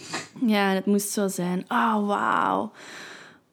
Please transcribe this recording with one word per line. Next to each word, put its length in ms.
Ja, 240
het 160
moest 240
zo 180
zijn. 400
Oh, 400
wauw. 640